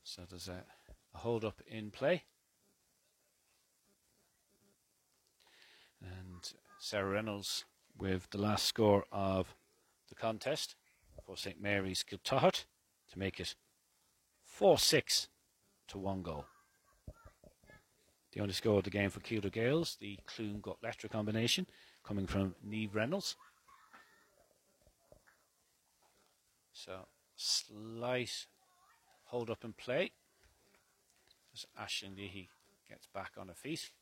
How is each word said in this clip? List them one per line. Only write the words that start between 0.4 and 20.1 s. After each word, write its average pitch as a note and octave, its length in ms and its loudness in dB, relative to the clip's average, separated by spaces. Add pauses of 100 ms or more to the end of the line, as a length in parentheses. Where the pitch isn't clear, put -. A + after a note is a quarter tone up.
a, F2+ 160 -10 (500)
a E2+ 40 -14
hold A2+ 260 -2
up G#2+ 220 -4
in A2 240 -10
play. D#3+ 320 0 (3750)
And F#2 520 -12 (260)
Sarah G2 320 0
Reynolds G2+ 540 -2 (340)
with F#2+ 320 0
the G#2+ 80 -6
last G#2 260 2
score G2+ 460 6
of F#2+ 440 0 (540)
the - 60 -20
contest A#2 640 -2 (480)
for F#2 120 -12
Saint - 240 -8
Mary's G2 440 2
Kiltahud C3+ 600 2 (460)
to - 80 -12
make F#2+ 220 -2
it - 160 -6 (880)
four - 340 8
six - 500 4 (600)
to G2+ 100 -8
one F#2+ 240 -2
goal. D#2 240 -6 (1900)
The G2 80 -6
only G2+ 140 -2
score G#2+ 240 6
of F#2 60 4
the G#2 60 -2
game G2+ 200 2
for - 100 -10
Kielder G2+ 300 -2
Gales, C3+ 500 0
the G2+ 260 -10